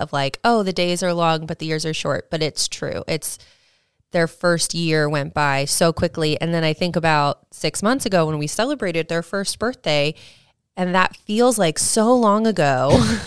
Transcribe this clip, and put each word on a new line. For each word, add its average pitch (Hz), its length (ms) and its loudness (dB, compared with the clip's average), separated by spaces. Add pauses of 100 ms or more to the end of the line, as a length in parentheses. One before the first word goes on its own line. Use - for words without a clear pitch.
of, 160 100 -8
like, 139 320 -4
"Oh, 233 200 4
the 185 100 -4
days 175 300 0
are 175 100 0
long, 165 320 0
but 165 140 -8
the 156 80 -8
years 156 180 -4
are 156 80 -4
short." - 380 -4
But 160 100 -2
it's - 260 -2
true. - 400 -8
It's, - 300 -6 (760)
their 170 160 0
first 170 460 -2
year 156 360 0
went 151 240 -4
by 143 320 0
so 165 260 2
quickly. 156 480 -2
And 165 140 -2
then 165 100 0
I 156 80 2
think 165 240 -2
about 151 440 2 (120)
six - 320 -6
months 247 220 0
ago 185 200 2
when 156 120 -2
we 147 100 -4
celebrated 202 640 -2
their 170 140 -2
first - 360 -6
birthday, 156 540 0 (640)
and 180 180 0
that - 220 2
feels 233 400 2
like 170 220 2
so 226 360 2
long 220 300 4
ago. 143 460 2 (360)